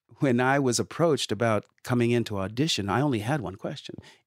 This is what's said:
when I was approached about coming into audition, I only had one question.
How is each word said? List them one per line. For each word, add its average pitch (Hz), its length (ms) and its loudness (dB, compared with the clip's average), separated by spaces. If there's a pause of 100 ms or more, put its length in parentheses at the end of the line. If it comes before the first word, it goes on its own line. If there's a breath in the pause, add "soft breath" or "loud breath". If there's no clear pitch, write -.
(200)
when 123 200 4
I 131 200 4
was 127 200 2
approached 147 520 0
about 110 340 0 (180)
coming 120 280 2
into 113 280 0
audition, 107 500 -2
I 107 120 2
only 143 180 0
had 127 220 -2
one 92 160 -8
question. - 380 -12 (300 soft breath)